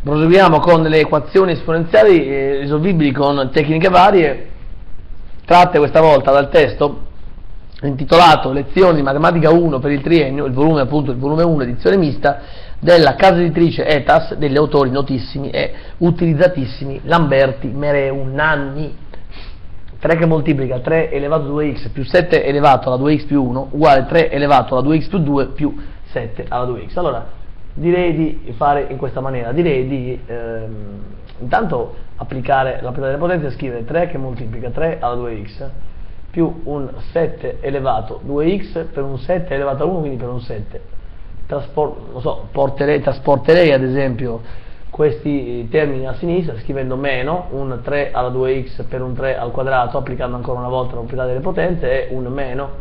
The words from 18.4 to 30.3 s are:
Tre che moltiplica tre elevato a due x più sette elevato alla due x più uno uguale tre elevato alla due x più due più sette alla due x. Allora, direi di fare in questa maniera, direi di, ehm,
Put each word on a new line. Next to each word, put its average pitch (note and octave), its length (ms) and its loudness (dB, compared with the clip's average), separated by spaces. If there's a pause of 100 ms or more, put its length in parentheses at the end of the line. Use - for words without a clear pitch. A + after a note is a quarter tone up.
Tre - 180 2
che E3 80 2
moltiplica C3+ 540 0
tre D#3 320 0
elevato C#3+ 320 -2
a C#3 40 -6
due D3 280 -2
x A2 160 -4
più C3+ 140 -6
sette E3 380 2
elevato C#3 460 4
alla B2+ 80 0
due D3 220 2
x D3 60 -4
più C#3+ 200 2
uno B2+ 260 -4
uguale C#3+ 360 4
tre E3 240 2
elevato C#3 420 2
alla B2+ 100 2
due D#3 160 4
x C3+ 100 -2
più G3+ 100 0
due C#3 300 2
più - 280 -2 (280)
sette - 440 -6
alla B2 160 -2
due A#2+ 240 -6
x. - 80 -6
Allora, C3+ 400 -4 (360)
direi F3 420 0
di D3+ 420 -2
fare C#3+ 320 2
in C3+ 80 -8
questa C3 240 -6
maniera, B2+ 320 -4
direi C#3+ 340 2
di, B2+ 400 -6
ehm, A2 760 -8 (360)